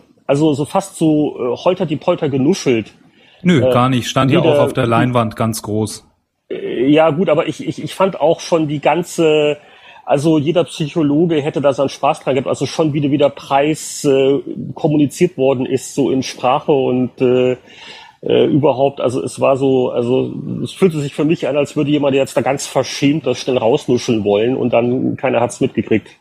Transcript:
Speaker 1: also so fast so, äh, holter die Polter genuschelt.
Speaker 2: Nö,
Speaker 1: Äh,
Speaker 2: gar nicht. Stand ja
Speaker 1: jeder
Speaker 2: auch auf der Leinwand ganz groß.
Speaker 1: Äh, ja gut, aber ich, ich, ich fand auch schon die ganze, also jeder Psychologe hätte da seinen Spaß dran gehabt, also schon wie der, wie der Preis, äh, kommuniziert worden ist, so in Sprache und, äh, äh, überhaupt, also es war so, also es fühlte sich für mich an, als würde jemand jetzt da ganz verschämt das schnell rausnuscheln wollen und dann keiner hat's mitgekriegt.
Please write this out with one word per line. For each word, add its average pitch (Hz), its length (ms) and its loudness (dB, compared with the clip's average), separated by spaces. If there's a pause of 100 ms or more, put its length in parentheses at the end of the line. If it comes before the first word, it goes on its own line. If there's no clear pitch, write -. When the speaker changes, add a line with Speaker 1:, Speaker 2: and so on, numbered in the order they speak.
(260)
Speaker 1:
also 143 280 2
so 139 100 -2
fast - 320 -4
so, 151 400 0
äh, 120 280 -4
holter 185 200 0
die 156 120 -4
Polter 165 340 -2
genuschelt. 131 640 0 (500)
Speaker 2:
Nö, 175 200 4
Speaker 1:
Äh, 127 100 2
Speaker 2:
gar 123 180 4
nicht. 123 180 -2
Stand 131 220 2
ja 156 100 4
Speaker 1:
jeder 160 140 4
Speaker 2:
auch 143 100 4
auf 139 80 -2
der 127 140 0
Leinwand 117 500 0
ganz 110 240 -2
groß. 107 460 -4 (420)
Speaker 1:
Äh, - 420 -4
ja 160 200 6
gut, 170 180 0
aber 156 180 2
ich, - 220 -8
ich, - 140 -8
ich - 120 -10
fand 190 240 0
auch 156 220 2
schon 160 280 0
die 147 120 -4
ganze, 151 760 2 (480)
also 156 320 2
jeder 160 260 0
Psychologe 156 760 0
hätte 151 180 -4
da 139 140 2
seinen 135 160 -2
Spaß 147 300 -2
dran 135 160 -2
gehabt, - 120 -4
also 127 160 -4
schon 151 300 -2
wie 151 80 -2
der, 139 80 0
wie 147 80 0
der 143 100 4
Preis, 147 800 -2
äh, 135 320 4 (340)
kommuniziert 151 640 0
worden 131 300 0
ist, - 280 -4
so 131 160 0
in 131 120 0
Sprache 139 500 -2
und, 127 480 0
äh, 127 380 2 (640)
äh, 123 220 4
überhaupt, 139 560 2
also 127 220 -2
es - 180 -8
war 131 160 2
so, 131 320 2
also 123 460 -2 (280)
es - 100 -8
fühlte 160 280 0
sich 143 140 -6
für 156 100 -2
mich 151 240 0
an, 135 80 -2
als 143 180 -2
würde 147 160 -2
jemand 143 240 0
jetzt 135 220 0
da 135 60 0
ganz 135 240 -4
verschämt 143 580 -2
das 123 140 -2
schnell 127 180 -2
rausnuscheln 117 680 0
wollen 107 320 2
und 120 180 -2
dann 123 420 0
keiner 123 240 0
hat's 120 220 -2
mitgekriegt. 113 460 -2 (120)